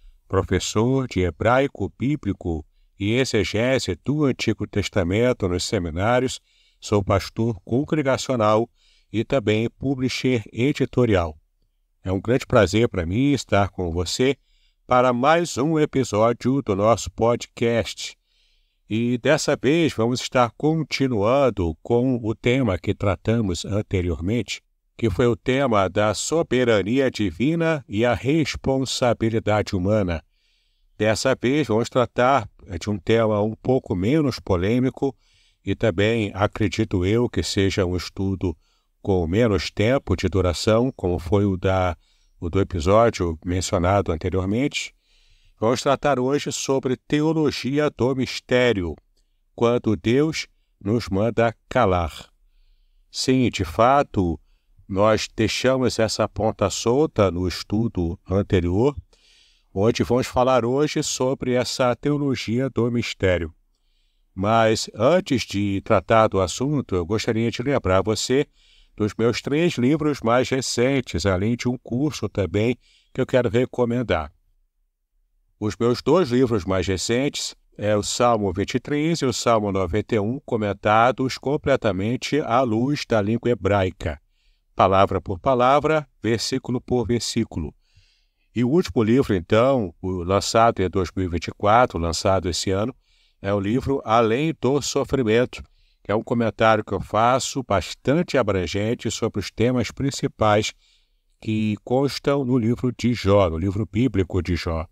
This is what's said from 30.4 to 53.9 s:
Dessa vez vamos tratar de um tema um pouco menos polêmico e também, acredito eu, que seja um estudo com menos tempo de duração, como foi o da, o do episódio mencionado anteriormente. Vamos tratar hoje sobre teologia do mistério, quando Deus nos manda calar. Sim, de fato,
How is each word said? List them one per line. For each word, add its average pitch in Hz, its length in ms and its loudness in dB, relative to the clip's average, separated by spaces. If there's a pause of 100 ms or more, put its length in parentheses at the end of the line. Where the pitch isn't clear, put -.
Dessa 110 420 0
vez 135 280 0
vamos 110 200 0
tratar 123 640 0 (300)
de - 100 -8
um 104 80 -2
tema 110 460 2
um 110 100 -2
pouco 127 420 -2
menos 143 440 0
polêmico 123 760 -2 (480)
e 98 120 -2
também, 107 580 0
acredito 101 720 -2
eu, 117 240 2
que 90 140 -4
seja 98 420 0
um 90 100 -2
estudo 95 600 -4 (460)
com 92 220 0
menos 98 460 0
tempo 110 440 0
de 92 140 -2
duração, 107 680 0
como 90 220 -2
foi 101 260 0
o 98 140 0
da, 92 400 0 (420)
o 87 120 -8
do 95 100 0
episódio 95 840 2
mencionado 92 680 0
anteriormente. 92 840 -4 (640)
Vamos 117 220 0
tratar 139 380 0
hoje 139 320 -2
sobre 135 440 -2
teologia 151 920 0
do 131 260 -2
mistério, 120 800 0 (600)
quando 117 400 0
Deus 135 500 0 (340)
nos 107 300 -2
manda 113 420 0 (160)
calar. 92 600 0 (800)
Sim, 131 400 0
de 92 160 -4
fato, 110 760 2 (480)